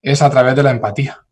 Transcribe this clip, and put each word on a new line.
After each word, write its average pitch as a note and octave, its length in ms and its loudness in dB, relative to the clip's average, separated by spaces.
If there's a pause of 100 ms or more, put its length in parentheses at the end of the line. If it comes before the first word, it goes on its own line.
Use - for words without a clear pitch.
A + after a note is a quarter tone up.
es C#3+ 220 -2
a C#3+ 80 4
través B2+ 260 2
de C#3+ 60 2
la C#3 80 2
empatía. A#2 480 -6 (140)